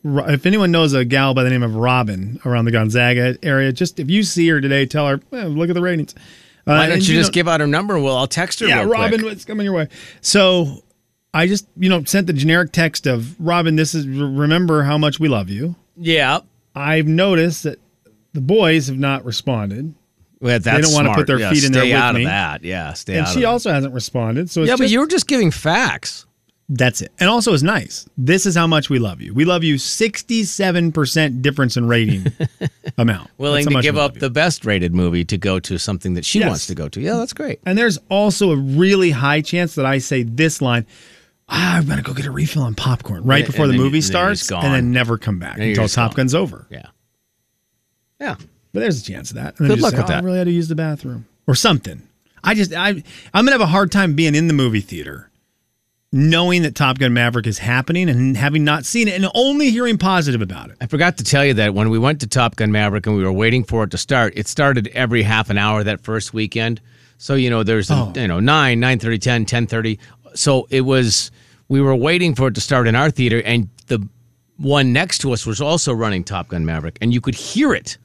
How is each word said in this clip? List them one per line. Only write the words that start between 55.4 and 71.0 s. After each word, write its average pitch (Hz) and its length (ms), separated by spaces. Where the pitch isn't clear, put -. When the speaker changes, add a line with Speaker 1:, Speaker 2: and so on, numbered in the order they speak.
Speaker 1:
knowing 170 460
that 147 140
Top 131 220
Gun 131 140
Maverick 120 340
is 104 120
happening 131 500
and 131 280
having 147 260
not 147 220
seen 226 240
it 185 60
and 190 200
only 277 360
hearing 233 280
positive 165 420
about 90 300
it. - 100
Speaker 2:
I 120 60
forgot 156 300
to 107 80
tell 143 200
you 135 100
that 104 200
when 107 160
we 113 80
went 147 220
to 113 80
Top 120 260
Gun 107 160
Maverick 104 380
and 107 80
we 95 80
were 95 80
waiting 113 320
for 113 180
it 95 80
to - 80
start, 120 380
it 135 100
started 135 480
every 117 300
half 110 260
an 101 80
hour 107 240
that 101 220
first 110 280
weekend. 113 480
So, - 160
you 127 160
know, 113 140
there's, 107 260
Speaker 1:
Oh. 120 240
Speaker 2:
you 120 140
know, 85 100
nine, 131 400
nine 123 220
thirty, 113 180
ten, 120 260
ten 117 220
thirty. 110 320
So 135 360
it 135 120
was, 127 500